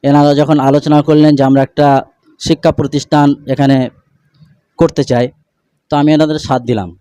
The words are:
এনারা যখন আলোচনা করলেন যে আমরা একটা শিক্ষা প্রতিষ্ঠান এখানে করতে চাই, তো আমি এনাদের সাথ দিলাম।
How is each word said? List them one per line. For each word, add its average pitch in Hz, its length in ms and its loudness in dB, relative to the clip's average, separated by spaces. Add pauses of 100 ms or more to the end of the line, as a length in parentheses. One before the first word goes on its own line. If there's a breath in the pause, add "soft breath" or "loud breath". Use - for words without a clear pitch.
এনারা 143 300 2
যখন 147 260 0
আলোচনা 147 420 0
করলেন 151 340 2
যে 135 80 0
আমরা 135 180 2
একটা 143 240 -2 (540)
শিক্ষা 165 320 -2
প্রতিষ্ঠান 147 540 -2 (200)
এখানে 135 300 0 (1000)
করতে 156 260 0
চাই, 123 220 -2 (640)
তো - 60 -4
আমি 147 160 2
এনাদের 156 260 0
সাথ 131 240 -4
দিলাম। 110 260 -6 (120)